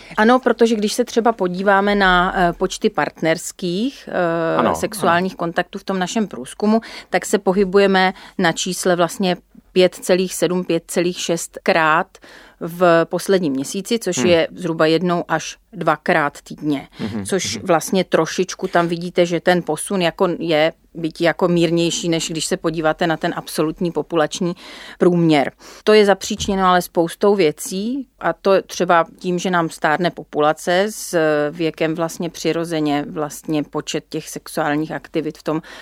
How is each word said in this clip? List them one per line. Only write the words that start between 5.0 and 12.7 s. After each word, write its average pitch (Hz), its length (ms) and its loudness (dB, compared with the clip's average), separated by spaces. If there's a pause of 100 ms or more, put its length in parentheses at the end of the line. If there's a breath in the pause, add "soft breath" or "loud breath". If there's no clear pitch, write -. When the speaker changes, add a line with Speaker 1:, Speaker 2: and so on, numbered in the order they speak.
Speaker 2:
ano. - 40 -18
Speaker 1:
kontaktů 175 420 -4
v - 60 -14
tom 190 140 -4
našem 185 300 -2
průzkumu, 220 520 -2 (300 loud breath)
tak - 160 -2
se 214 120 0
pohybujeme 190 760 2 (260 loud breath)
na 170 140 2
čísle 180 440 -2
vlastně 175 400 0 (360)
pět 180 220 4
celých 185 400 0
sedm, 180 300 0
pět 165 220 -2
celých 180 340 -2
šest - 420 -4
krát 165 440 2 (540 loud breath)
v 170 440 4